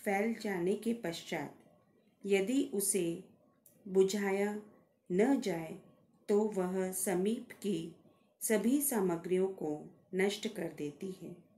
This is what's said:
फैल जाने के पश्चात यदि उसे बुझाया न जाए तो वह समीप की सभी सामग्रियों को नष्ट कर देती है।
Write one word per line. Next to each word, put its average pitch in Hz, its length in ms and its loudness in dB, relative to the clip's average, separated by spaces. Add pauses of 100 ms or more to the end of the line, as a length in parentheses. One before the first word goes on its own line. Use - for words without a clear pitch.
फैल 214 300 0
जाने 196 420 0
के 226 180 -2
पश्चात 165 640 -6 (680)
यदि 196 480 2
उसे 185 500 0 (640)
बुझाया 196 720 2 (500)
न 233 300 4
जाए 170 380 -4 (500)
तो 208 140 4
वह 185 480 0
समीप 190 600 0
की 165 440 -4 (460)
सभी 226 400 4
सामग्रियों 185 680 2
को 151 380 -6 (300)
नष्ट 202 320 0
कर 165 260 -6
देती 156 380 -8
है। 170 240 -12 (220)